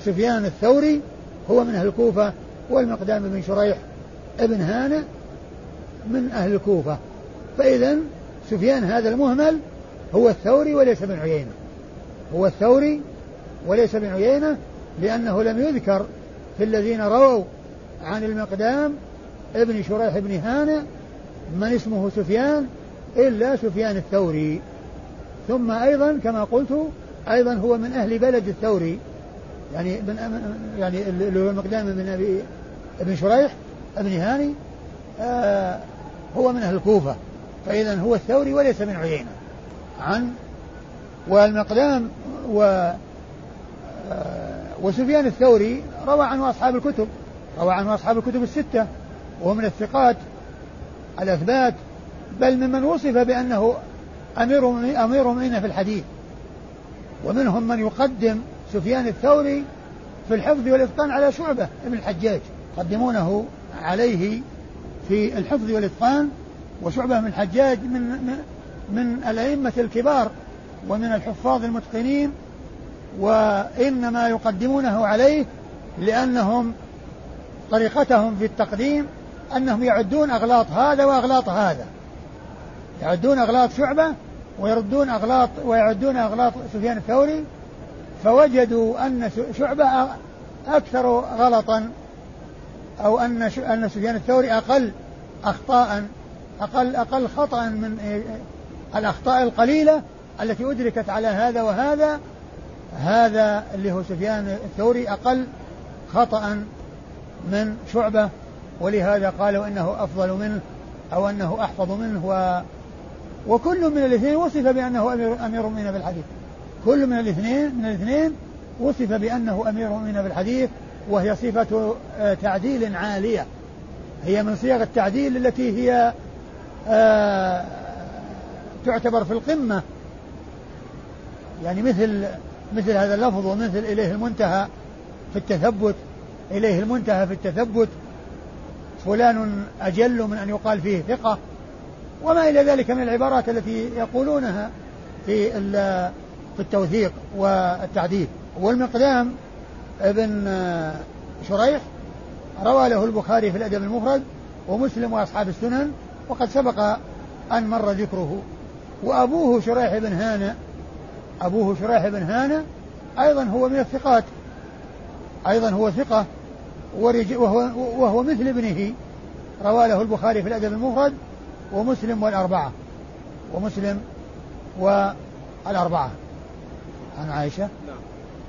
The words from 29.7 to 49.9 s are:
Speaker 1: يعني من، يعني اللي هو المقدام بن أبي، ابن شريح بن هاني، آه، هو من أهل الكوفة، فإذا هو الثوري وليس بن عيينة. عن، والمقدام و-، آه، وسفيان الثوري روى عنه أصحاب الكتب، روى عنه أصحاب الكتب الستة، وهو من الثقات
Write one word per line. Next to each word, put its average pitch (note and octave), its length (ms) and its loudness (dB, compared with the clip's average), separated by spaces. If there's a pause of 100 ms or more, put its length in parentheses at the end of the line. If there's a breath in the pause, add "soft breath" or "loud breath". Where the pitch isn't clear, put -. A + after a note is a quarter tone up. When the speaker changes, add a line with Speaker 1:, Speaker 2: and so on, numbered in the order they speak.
Speaker 1:
يعني F3+ 280 -4
من، G#3 160 -4 (640)
يعني F#3 300 -2
اللي F#3 300 0
هو G3 100 2
المقدام G3+ 360 -2
بن F#3+ 240 -2
أبي، F#3+ 300 0 (600)
ابن F3+ 160 0
شريح A3+ 360 4 (460)
بن G3 200 -2
هاني، C#4 360 0 (680)
آه، G3+ 580 0 (580)
هو B3+ 140 4
من B3 100 -2
أهل F#3 140 0
الكوفة، F3 400 4 (500)
فإذا G3+ 340 0
هو A3+ 160 4
الثوري C4+ 380 2
وليس C#4 280 4
بن G#3 140 -4
عيينة. D#3 340 -2 (720)
عن، A3 280 0 (960)
والمقدام G#3+ 840 6 (400)
و-، F#3+ 420 4 (1200)
آه، - 520 -8 (180)
وسفيان C4 440 4
الثوري A#3+ 580 6 (240)
روى C#4+ 180 6
عنه C4+ 240 0
أصحاب B3+ 260 2
الكتب، A#3 320 0 (520)
روى F3+ 140 4
عنه G3+ 220 2
أصحاب A3 220 2
الكتب B3 260 0
الستة، A#3 440 0 (540)
وهو F3+ 120 2
من A3 120 0
الثقات G#3 520 2 (1040)